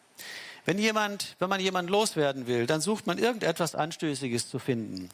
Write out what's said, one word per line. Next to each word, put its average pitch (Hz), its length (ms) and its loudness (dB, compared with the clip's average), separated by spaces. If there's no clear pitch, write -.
Wenn 185 140 0
jemand, 214 600 0
wenn 185 100 2
man 196 120 2
jemanden 185 300 0
loswerden 143 560 2
will, 120 180 2
dann 156 160 2
sucht 202 260 -2
man 180 100 0
irgendetwas 196 580 0
Anstößiges 139 760 -2
zu 131 100 -6
finden. 104 540 -2